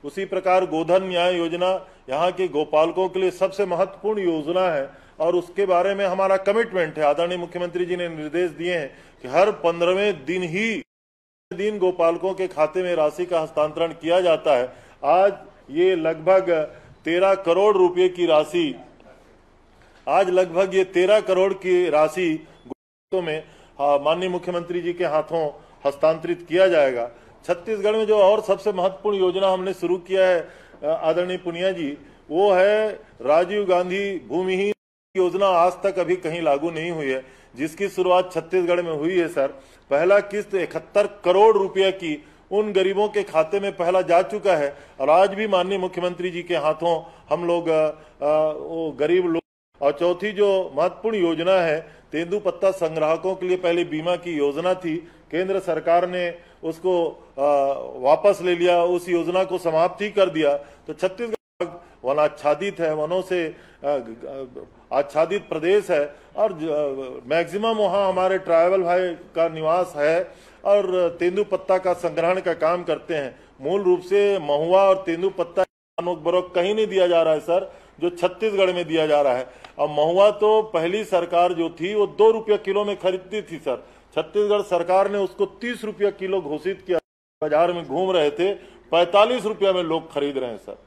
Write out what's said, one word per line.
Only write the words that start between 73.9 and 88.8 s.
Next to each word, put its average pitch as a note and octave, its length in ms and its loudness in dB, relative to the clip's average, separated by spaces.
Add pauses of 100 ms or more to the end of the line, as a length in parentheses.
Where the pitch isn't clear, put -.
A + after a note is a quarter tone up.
से G3+ 380 2
महुआ D#3+ 440 2
और F#3+ 240 4
तेंदुपत्ता F3 580 -2 (380)
नोक F3 160 -4
बरोक F3+ 360 -2
कहीं F#3 200 0
नहीं A3 120 0
दिया F#3 200 2
जा E3+ 160 4
रहा D#3+ 120 4
है D3+ 60 -2
सर, F3 340 -2 (260)
जो E3+ 100 0
छत्तीसगढ़ F#3 640 0
में F3 160 -4
दिया D#3+ 180 0
जा D3 140 4
रहा C3+ 160 2
है। B2+ 140 -8 (280)
अब D3 120 0
महुआ E3+ 400 4
तो G#3+ 320 2
पहली F#3+ 420 -2
सरकार F3 480 2
जो E3 180 -2
थी E3+ 240 -6
वो G#3 120 2
दो G3 240 6
रुपया G#3+ 260 0
किलो G3+ 280 -2
में G3+ 120 -4
खरीदती F#3 460 -4
थी E3 160 -14
सर, C3 280 -6 (280)
छत्तीसगढ़ G#3 480 0
सरकार F#3 480 0
ने G3+ 80 -4
उसको G3 280 -2
तीस A#3+ 380 -10
रुपया G3+ 260 -2
किलो F#3+ 300 -4
घोषित D#3 460 -8
किया। F3 120 0 (440)
बाजार D#3 300 2
में E3+ 140 -8
घूम F3 240 -2
रहे D#3 200 2
थे, F3 240 -2 (360)